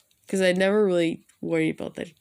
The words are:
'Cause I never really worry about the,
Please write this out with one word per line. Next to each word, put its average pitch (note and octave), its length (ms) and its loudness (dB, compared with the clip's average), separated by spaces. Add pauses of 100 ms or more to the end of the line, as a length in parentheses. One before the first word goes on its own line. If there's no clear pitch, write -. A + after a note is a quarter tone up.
(280)
'Cause G3 140 -2
I F#3 100 4
never G3 340 2
really F3 380 0 (160)
worry E3 300 0
about - 260 -8
the, - 260 -10